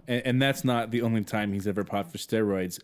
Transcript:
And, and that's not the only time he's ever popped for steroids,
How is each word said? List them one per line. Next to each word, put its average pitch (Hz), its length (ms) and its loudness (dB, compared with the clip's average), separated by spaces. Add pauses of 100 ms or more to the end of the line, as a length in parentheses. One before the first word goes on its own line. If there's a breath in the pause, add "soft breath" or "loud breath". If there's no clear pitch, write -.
And, 123 180 0
and 127 160 4
that's 139 220 2
not 117 260 2
the 117 120 0
only 113 200 2
time 104 300 -2
he's 98 160 -2
ever 101 160 0
popped 98 260 -4
for - 80 -10
steroids, 98 640 0